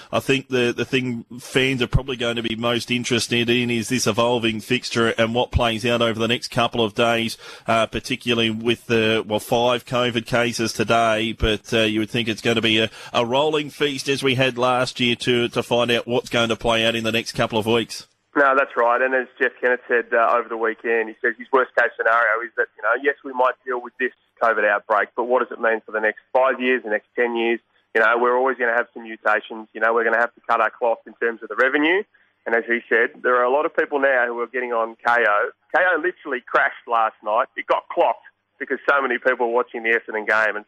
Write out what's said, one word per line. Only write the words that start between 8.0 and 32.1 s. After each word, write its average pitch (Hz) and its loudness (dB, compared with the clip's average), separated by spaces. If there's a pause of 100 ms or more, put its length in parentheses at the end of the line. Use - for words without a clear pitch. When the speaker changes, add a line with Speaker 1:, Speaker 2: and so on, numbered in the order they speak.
Speaker 1:
with 113 -2
the, 110 2
well, 107 -2
five 120 0
covid 120 -2
cases 117 -2
today, 113 0
but, 107 -2
uh, 113 2
you 110 0
would 107 -4
think 117 -2
it's 110 -4
gonna 117 0
be 110 2
a, 110 0 (220)
a 123 0
rolling 151 0
feast 139 -4
as 135 -2
we 135 2
had 131 0
last 123 0
year 120 2
to, 120 0
to 120 -2
find 120 0
out 117 0
what's 120 -2
going 117 0
to 113 0
play 113 0
out 113 2
in 113 -4
the 110 -2
next 117 -4
couple 117 -2
of 104 0
weeks. 113 -2 (300)
Speaker 2:
No, 139 4
that's 139 0
right. 120 4
And 131 2
as 127 -2 (120)
Jeff 127 2 (100)
Kennett 123 2
said, 117 0
uh, 117 4
over 117 -2
the 113 -8
weekend, 113 -2
he 110 -12
says 117 -2
his 120 -18
worst 127 2
case 120 2
scenario 113 2
is 113 -14
that, 117 -2
you 110 -14
know, 107 0 (100)
yes, 143 0
we 135 -12
might 127 0 (100)
deal 127 -6
with 120 -16
this 127 -4 (300)
covid 107 2
outbreak, 101 0
but 120 -2
what 123 2
does 117 -4
it - -12
mean 113 0
for - -14
the 107 -4
next 107 -2 (140)
five 131 2
years, 127 0
the 110 -10
next 107 -2
ten 120 0
years? 117 0 (340)
You 113 4
know, 113 4
we're 123 2
always 127 0
gonna 117 0
have 120 0
some 117 -16
mutations. 110 -4
You 113 -14
know, 113 2
we're 117 2
gonna 113 2
have 120 -2
to - -20
cut 117 2
our 110 2
cloth 113 -2
in 110 -20
terms 117 -4
of 110 -16
the 104 -8
revenue. 147 2 (420)